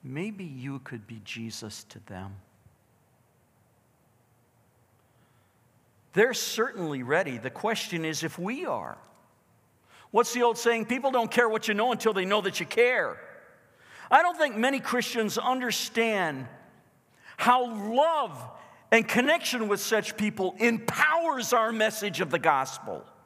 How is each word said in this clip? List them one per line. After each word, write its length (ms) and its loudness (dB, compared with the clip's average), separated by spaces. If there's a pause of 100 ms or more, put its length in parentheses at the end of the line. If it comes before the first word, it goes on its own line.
Maybe 400 -10
you 360 -10
could 280 -14
be 160 -16
Jesus 600 -12
to 220 -20
them. 280 -12 (3750)
They're 220 4
certainly 680 -4
ready. 360 0
The 120 -6
question 540 -4
is 220 -4
if 120 -6
we 280 -6
are. 320 -6 (1120)
What's 240 2
the 100 2
old 140 2
saying? 300 0
"People 240 0
don't 200 0
care 160 4
what 220 -2
you 40 2
know 200 2
until 180 0
they 140 0
know 160 2
that 180 -4
you 60 -6
care." 520 0 (920)
I 120 8
don't 160 2
think 200 2
many 240 2
Christians 560 -2
understand 1120 0 (880)
how 260 4 (300)
love 580 2 (400)
and 160 6
connection 640 2
with 100 2
such 380 0
people 400 -2
empowers 960 2
our 180 4
message 480 -2
of 100 0
the 100 2
gospel. 680 0 (200)